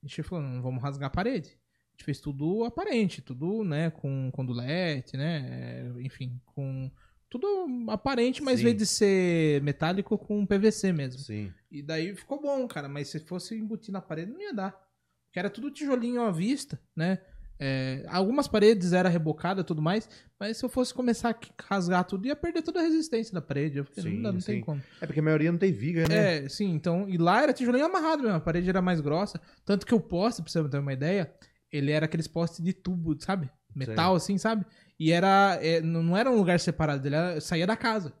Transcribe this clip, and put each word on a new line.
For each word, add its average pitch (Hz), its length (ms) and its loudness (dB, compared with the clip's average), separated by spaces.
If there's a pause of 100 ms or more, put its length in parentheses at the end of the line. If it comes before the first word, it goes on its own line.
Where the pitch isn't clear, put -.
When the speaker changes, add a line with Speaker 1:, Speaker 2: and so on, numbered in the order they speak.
Speaker 1:
a 147 40 -12
gente - 160 -10
falou, 165 200 -6
"Não 127 180 -6
vamos 127 220 -4
rasgar 143 240 -6
a - 20 -4
parede." 208 400 -4
A - 420 -20
gente - 140 -20
fez 143 140 -4
tudo 156 460 -2
aparente, 240 560 0
tudo, 170 420 -4
né, 160 280 0
com 135 400 -4
condulete, 135 840 -4
né, 147 300 -2 (520)
é, 123 40 -10
enfim, 127 360 -8 (100)
com 131 440 -8 (380)
tudo 247 160 -6 (440)
aparente, 247 540 0
mas 262 160 2
Speaker 2:
Sim. - 60 2
Speaker 1:
veio 233 100 6
de 208 100 0
ser 175 760 4
metálico 175 560 -2
com 208 280 -2
P 202 120 2
V 214 140 6
C 196 200 0
mesmo. 135 300 -4
Speaker 2:
Sim. 104 320 -8 (180)
Speaker 1:
E 143 100 -12
daí 160 340 -4
ficou 285 260 -8
bom, 277 260 -2
cara, 143 220 -8
mas 143 180 -6
se 156 120 -8
fosse 180 360 -10
embutir 214 380 -8
na 190 80 -8
parede 170 300 -8
não 339 100 -14
ia 403 120 -8
dar. 196 180 -4 (560)
Porque - 120 -8
era 196 100 -2
tudo 226 220 -8
tijolinho 247 520 -2
à 220 80 0
vista, 190 460 -4 (180)
né? 180 240 0 (420)
É, 135 460 -4
algumas 202 400 0
paredes 208 460 6
era 180 160 4
rebocada 170 520 0
e - 40 0
tudo 156 160 -4
mais, 180 280 0 (300)
mas 214 180 -6
se - 60 -8
eu 247 60 -2
fosse 254 240 -2
começar 233 380 0
a - 340 -10
rasgar 180 400 2
tudo, 190 200 -4
ia 285 100 0
perder 339 260 -4
toda 339 180 -2
a 330 40 4
resistência 311 500 0
da 175 80 -2
parede. 143 380 -2
Eu 143 60 -4
falei, 165 260 -6
Speaker 2:
Sim, 185 40 -2
Speaker 1:
não 233 80 -2
dá, 214 80 0
não 180 80 0
Speaker 2:
sim. - 140 -4
Speaker 1:
tem 120 80 -2
como. 143 200 -4 (200)
Speaker 2:
É 165 40 -8
porque 147 140 -4
a 156 40 2
maioria 156 280 4
não 170 80 2
tem 190 140 4
viga, 160 340 0
né? 160 380 2
Speaker 1:
É, 135 40 -8
sim, 202 220 -2
então, 175 380 0
e 180 80 -2
lá 180 260 6
era 302 80 4
tijolinho 254 340 2
amarrado 320 380 2
mesmo, 208 140 2
a - 20 2
parede 175 300 0
era 190 120 2
mais 180 200 2
grossa, 160 400 -2 (240)
tanto 196 200 0
que - 80 2
o 226 60 6
poste, 190 420 0
pra 156 80 -10
você 160 200 0
ter 139 100 -2
uma 139 140 -2
ideia, 160 380 0 (380)
ele 143 220 0
era 156 140 2
aqueles 160 240 -2
postes 165 340 -2
de 185 80 0
tubo, 175 500 -2
sabe? 185 300 -4 (240)
Metal, 143 420 2
Speaker 2:
Sei. 196 180 0
Speaker 1:
assim, - 20 2
sabe? 220 280 0 (320)
E 156 140 4
era, 190 500 6
é, 165 200 2
n-, 165 200 0
não 170 160 2
era 254 140 4
um 247 60 4
lugar 180 240 6
separado, 151 440 0
ele 143 100 0
era, 165 260 0
saía 170 260 0
da 220 80 2
casa. 214 440 -2